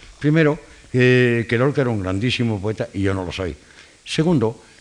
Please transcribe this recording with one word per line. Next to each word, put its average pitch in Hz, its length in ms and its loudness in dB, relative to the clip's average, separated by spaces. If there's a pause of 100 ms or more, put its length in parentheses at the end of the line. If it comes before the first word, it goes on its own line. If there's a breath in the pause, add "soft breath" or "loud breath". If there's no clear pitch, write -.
(180 loud breath)
Primero, 151 400 2 (340 loud breath)
eh, 123 560 4
que 117 100 0
Lorca 139 240 0
era 123 80 -2
un 107 100 -2
grandísimo 104 600 -2
poeta 107 340 -6
y 98 80 -2
yo 98 120 0
no 95 100 -4
lo 82 80 -6
soy. 87 220 -6 (500 loud breath)
Segundo, 147 580 0 (180 loud breath)